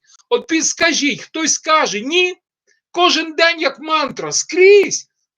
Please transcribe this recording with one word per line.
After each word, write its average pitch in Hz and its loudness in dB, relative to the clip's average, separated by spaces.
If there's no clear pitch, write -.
От - -2
підскажіть, 294 -2
хтось 311 -4
скаже: 262 -2
«Ні, 359 -2
кожен 330 0
день 330 0
як - -4
мантра, 294 -4
скрізь 370 4